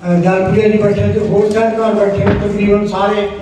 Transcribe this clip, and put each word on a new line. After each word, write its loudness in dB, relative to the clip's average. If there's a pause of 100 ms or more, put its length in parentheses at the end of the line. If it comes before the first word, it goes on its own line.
ਅਹ, 2
ਦਿਆਲਪੁਰੀਆ 2
ਜੀ 2
ਬੈਠੇ 0
ਨੇ, 0
ਤੇ 0
ਹੋਰ 0
ਸਾਹਿਤਕਾਰ 0
ਬੈਠੇ 0
ਨੇ, 2
ਤਕਰੀਬਨ 0
ਸਾਰੇ -2 (140)